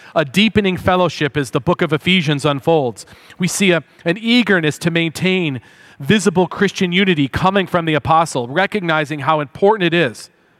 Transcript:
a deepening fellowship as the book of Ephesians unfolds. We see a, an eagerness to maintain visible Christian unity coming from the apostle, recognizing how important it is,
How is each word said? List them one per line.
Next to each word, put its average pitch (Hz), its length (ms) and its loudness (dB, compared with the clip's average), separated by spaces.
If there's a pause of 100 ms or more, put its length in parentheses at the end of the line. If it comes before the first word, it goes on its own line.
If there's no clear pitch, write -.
(160)
a 160 80 2
deepening 190 540 0
fellowship 180 580 0
as 143 160 -4
the 151 80 -2
book 170 220 0
of 160 100 0
Ephesians 156 540 0
unfolds. 143 600 0 (320)
We 180 100 -2
see 196 240 2
a, 160 120 0 (220)
an 170 120 0
eagerness 202 640 2
to 170 120 -2
maintain 165 680 -2 (400)
visible 175 480 2
Christian 185 460 -2
unity 180 340 2
coming 190 400 0
from 170 180 -2
the 160 80 -2
apostle, 156 540 0
recognizing 156 720 -2
how 151 220 0
important 185 520 0
it - 0 -
is, 143 360 -2 (300)